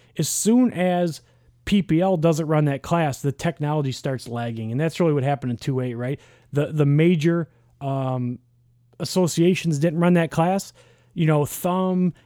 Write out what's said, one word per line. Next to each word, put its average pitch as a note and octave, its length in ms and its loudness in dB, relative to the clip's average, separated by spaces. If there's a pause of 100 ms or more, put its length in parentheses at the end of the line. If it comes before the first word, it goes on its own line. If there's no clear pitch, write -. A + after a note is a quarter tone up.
(180)
as D#3 120 -2
soon A#3 440 2
as F3 480 0 (420)
P G3+ 180 2
P D#3+ 200 0
L F#3+ 160 2
doesn't D#3+ 300 0
run D3+ 180 2
that C#3 160 -2
class, D#3+ 400 -2
the C#3+ 100 -2
technology D3 600 -2
starts C3 360 -8
lagging, A#2 440 -6
and B2 80 -2
that's D#3 200 -2
really E3 140 2
what C#3 100 0
happened C#3 280 -2
in A#2 60 -4
two C3 220 -4
eight, B2 160 -4
right? B2 240 -6 (320)
The, C#3+ 160 0
the D3+ 180 0
major, D#3+ 640 2 (320)
um, C3 580 -4 (600)
associations E3+ 800 0
didn't D#3+ 200 0
run F3 140 4
that E3+ 180 2
class. F3+ 420 0 (400)
You D#3+ 140 0
know, D3 180 2
Thumb, F#3 680 0 (120)